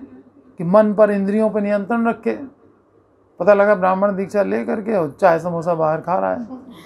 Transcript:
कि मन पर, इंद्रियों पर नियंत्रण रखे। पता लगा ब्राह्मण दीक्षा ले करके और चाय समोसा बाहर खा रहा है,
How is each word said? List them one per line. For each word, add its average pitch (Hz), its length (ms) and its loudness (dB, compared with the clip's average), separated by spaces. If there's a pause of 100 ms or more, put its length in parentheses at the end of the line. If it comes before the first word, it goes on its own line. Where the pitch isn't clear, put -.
(580)
कि 180 60 -8
मन 208 300 4
पर, 208 180 4
इंद्रियों 202 380 -2
पर 214 120 -4
नियंत्रण 208 460 -2
रखे। 226 320 -6 (1000)
पता 185 140 6
लगा 202 220 4
ब्राह्मण 190 400 0
दीक्षा 196 280 -2
ले 214 220 -4
करके 220 300 -4
और 156 160 -2
चाय 165 280 2
समोसा 170 340 -4
बाहर 156 280 -2
खा 175 180 -4
रहा 190 140 2
है, 240 120 -8 (400)